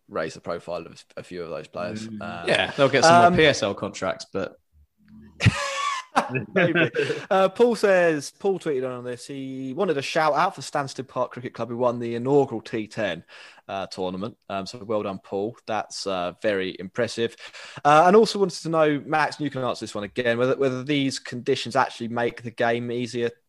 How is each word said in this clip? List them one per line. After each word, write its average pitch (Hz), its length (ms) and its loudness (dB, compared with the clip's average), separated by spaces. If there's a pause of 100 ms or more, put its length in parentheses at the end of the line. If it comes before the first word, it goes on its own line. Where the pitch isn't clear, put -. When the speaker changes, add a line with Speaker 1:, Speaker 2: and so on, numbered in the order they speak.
(100)
Speaker 1:
raise 85 240 -6
the 85 60 -18
profile 87 440 -8
of 80 180 -20 (140)
a 76 60 -12
few 87 200 -12
of 80 60 -10
those 78 200 -10
players. 92 380 -8
Speaker 2:
Mm. 110 140 -12
Speaker 1:
Um, 87 260 -10
Speaker 3:
Yeah, 101 260 0
they'll 139 180 4
get 131 120 4
some 170 220 10
Speaker 1:
um, 175 80 6
Speaker 3:
more 180 60 4
P 156 80 6
S 131 160 2
L 101 120 0
contracts, - 560 -6
but - 260 -6 (840)
Speaker 1:
<laughs> - 60 0 (1080)
Maybe. 170 360 4 (400)
Uh, 190 180 4
Paul 240 280 4
says, 175 600 2
Paul 196 200 0
tweeted 131 300 -2
on 123 160 -10
this, 123 220 -10
he 131 480 -8
wanted 165 240 0
a 135 40 -2
shout 151 320 2
out 175 200 2
for 143 60 -14
Stansted 135 480 -6
Park 127 240 -4
Cricket 123 220 -10
Club, 117 140 -6
who 120 80 -6
won 120 220 0
the 117 160 -4
inaugural 123 460 2
T 110 260 -6
ten, 92 380 -4 (440)
uh, 98 180 -6
tournament. 92 500 -6 (120)
Um, 98 180 -6
so 123 180 -14
well 107 180 -2
done, 98 200 -6
Paul. 104 340 -6 (100)
That's, - 400 -6
uh, 90 260 -2 (100)
very 95 360 -2
impressive. 113 580 -4 (480)
Uh, 151 220 8
and 185 100 8
also 220 220 6
wanted 190 240 0
to 160 60 -6
know, 151 360 2
Max, 147 320 0
and 151 80 -4
you 139 60 -4
can 131 120 -6
answer 117 220 -4
this - 100 -10
one 104 100 -4
again, 117 340 0
whether, 127 180 2
whether 127 280 0
these 139 340 0
conditions 127 580 -4
actually 120 320 0
make 120 340 -2
the 117 80 -10
game 120 400 0
easier 120 400 -4 (180)